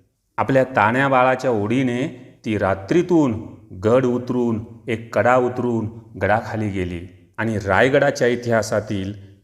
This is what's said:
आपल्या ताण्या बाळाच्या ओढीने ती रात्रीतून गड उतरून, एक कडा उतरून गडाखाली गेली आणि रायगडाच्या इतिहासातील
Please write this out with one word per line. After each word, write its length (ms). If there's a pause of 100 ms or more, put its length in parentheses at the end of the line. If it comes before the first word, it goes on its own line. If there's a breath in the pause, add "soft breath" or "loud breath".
(360)
आपल्या 280
ताण्या 440
बाळाच्या 420
ओढीने 560 (380)
ती 140
रात्रीतून 760 (520)
गड 200
उतरून, 600 (240)
एक 260
कडा 220
उतरून 540 (320)
गडाखाली 460
गेली 320 (380)
आणि 200
रायगडाच्या 720
इतिहासातील 1160